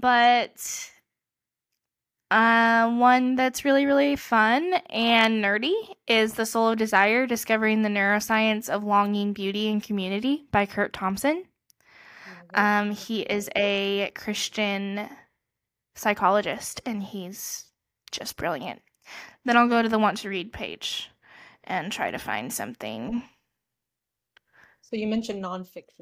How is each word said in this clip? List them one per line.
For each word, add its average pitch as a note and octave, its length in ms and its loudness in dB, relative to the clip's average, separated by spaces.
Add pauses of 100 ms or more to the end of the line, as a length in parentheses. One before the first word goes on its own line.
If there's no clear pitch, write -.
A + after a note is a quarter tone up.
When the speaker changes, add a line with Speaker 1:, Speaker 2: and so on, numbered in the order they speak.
Speaker 1:
but, A#3+ 920 2 (1400)
uh, A3+ 600 4
one B3 460 4
that's C4 280 -2
really, C#4 220 4
really C#4 300 4
fun B3 580 2 (160)
and A3+ 540 2
nerdy A3 300 0 (320)
is A3 280 2
The A3 120 -2
Soul A3+ 240 2
of A3 80 0
Desire, A3 480 2
Discovering A3 560 2
the G#3+ 60 2
Neuroscience G#3+ 800 0
of G#3 160 -2
Longing, G3+ 480 2
Beauty, G3+ 380 -2
and G#3+ 120 0
Community G#3 680 -2
by G3+ 160 2
Kurt - 260 -4
Thompson. C4+ 520 -2 (840)
Speaker 2:
Love F#3 100 -18 (160)
it. G#3 60 0
Speaker 1:
Um, G#3 340 2
he G#3 300 -6
is G#3 340 -4
a G3 580 0
Christian G3+ 960 -4 (880)
psychologist, G3+ 880 0
and G#3 160 -6
he's G3 640 -12 (460)
just - 240 -10
brilliant. - 440 -6 (640)
Then A#3+ 120 2
I'll A#3+ 120 6
go A#3 140 2
to A3+ 60 0
the A3 100 0
want G#3 200 2
to G#3 100 -10
read G3 240 -8
page - 580 -10 (540)
and F#3 280 -6
try A#2+ 180 -4
to - 80 -8
find G#2+ 340 -6
something A2+ 680 -8 (1600)
Speaker 2:
So - 140 -10
you G#3+ 100 -4
mentioned G#3+ 360 -4
nonfiction. F3+ 600 -12